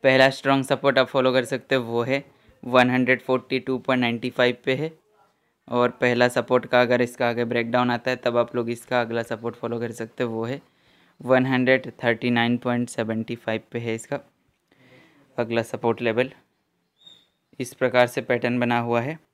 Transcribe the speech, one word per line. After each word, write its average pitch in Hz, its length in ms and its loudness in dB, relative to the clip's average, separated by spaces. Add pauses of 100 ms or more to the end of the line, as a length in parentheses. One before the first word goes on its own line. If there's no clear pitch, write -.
पहला 131 260 6
स्ट्रॉन्ग 135 360 0
सपोर्ट 135 340 2
आप 127 80 2
फॉलो 131 260 2
कर 127 120 2
सकते 131 300 -4
हो, 123 80 0
वो 117 200 -2
है 135 200 -2 (400)
वन 123 260 6
हंड्रेड 127 320 2
फ़ोर्टी 127 380 -2
टू 131 180 -4
पॉइंट 127 240 0
नाइंटी 120 280 -2
फ़ाइव 123 360 2
पे 131 100 0
है। 156 160 -6 (760)
और 123 240 2
पहला 123 360 2
सपोर्ट 123 380 0
का 123 160 2
अगर 123 200 2
इसका 120 280 -2
आगे 120 160 -2
ब्रेकडाउन 120 460 0
आता 120 200 -4
है, 123 60 -2
तब 120 200 -2
आप 120 180 0
लोग 117 140 -2
इसका 120 320 -2
अगला 117 220 -4
सपोर्ट 113 320 -8
फॉलो 117 240 -6
कर 113 140 -6
सकते 117 300 -8
हो, 120 80 -4
वो 113 140 -4
है 139 160 -6 (600)
वन 127 240 4
हंड्रेड 127 460 2 (120)
थर्टी 117 260 0
नाइन 120 300 0
पॉइंट 120 300 -2
सेवेंटी 113 480 -4
फ़ाइव 113 340 -6
पे 120 80 -6
है 117 160 -4
इसका 143 240 -8 (1160)
अगला 117 260 0
सपोर्ट 117 380 -2
लेवल। 120 300 -2 (1300)
इस 123 140 -10
प्रकार 123 340 4
से 127 160 -4
पैटर्न 123 360 0
बना 120 220 0
हुआ 117 200 0
है। 151 180 -8 (140)